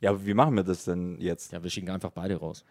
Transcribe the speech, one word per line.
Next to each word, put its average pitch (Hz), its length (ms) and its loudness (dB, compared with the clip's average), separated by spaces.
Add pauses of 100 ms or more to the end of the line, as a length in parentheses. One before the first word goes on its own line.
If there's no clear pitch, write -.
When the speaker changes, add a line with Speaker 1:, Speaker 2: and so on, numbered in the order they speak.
Speaker 1:
Ja, 98 80 4
aber 98 160 0
wie 101 80 2
machen 135 220 6
wir 98 80 4
das 90 200 0
denn 87 380 -2
jetzt? 87 320 -4
Speaker 2:
Ja, 85 100 -10
wir 87 60 -6
schicken 90 200 -6
einfach 95 220 -6
beide 95 240 -4
raus. 80 360 -8